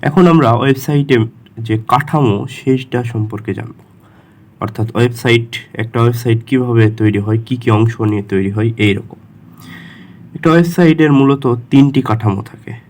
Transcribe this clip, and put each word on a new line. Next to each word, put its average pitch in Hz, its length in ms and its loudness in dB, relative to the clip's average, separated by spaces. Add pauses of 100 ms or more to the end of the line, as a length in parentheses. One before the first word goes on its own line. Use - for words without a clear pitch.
এখন 180 260 4
আমরা 156 240 4
ওয়েবসাইটে 135 640 0 (420)
যে 113 180 -4 (100)
কাঠামো, 131 600 0
সেইটা 127 560 -4
সম্পর্কে 107 500 -6
জানব। 117 200 -12 (880)
অর্থাৎ 113 360 -6
ওয়েবসাইট, 117 600 0 (180)
একটা 113 280 -4
ওয়েবসাইট 117 420 0
কিভাবে 117 480 0
তৈরি 107 280 -2
হয়, 107 180 -2
কি 117 200 -6
কি 117 140 -2
অংশ 110 300 0
নিয়ে 104 220 -2
তৈরি 98 280 -4
হয়, 110 260 -2
এই 104 160 2
রকম। - 240 -10 (1160)
একটা - 160 0
ওয়েবসাইটের 160 600 4
মূলত 135 420 2 (140)
তিনটি 139 320 4
কাঠামো 110 400 -2
থাকে - 320 -16 (160)